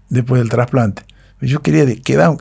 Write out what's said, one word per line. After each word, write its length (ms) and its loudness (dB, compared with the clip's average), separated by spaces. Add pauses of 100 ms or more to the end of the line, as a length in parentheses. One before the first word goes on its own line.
después 320 0
del 80 -2
trasplante. 540 -2 (380)
Yo 200 -2
quería 240 2
de-, 160 -2
quedar, 400 2